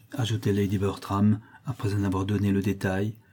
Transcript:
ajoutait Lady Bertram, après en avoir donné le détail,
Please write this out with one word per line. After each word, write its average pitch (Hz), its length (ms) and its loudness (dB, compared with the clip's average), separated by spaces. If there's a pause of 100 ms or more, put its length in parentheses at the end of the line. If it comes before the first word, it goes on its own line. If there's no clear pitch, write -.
(120)
ajoutait 110 400 0
Lady 101 260 2
Bertram, 101 640 2 (260)
après 110 300 -4
en 104 80 0
avoir 95 220 -2
donné 101 260 2
le 98 100 2
détail, 98 520 -2 (200)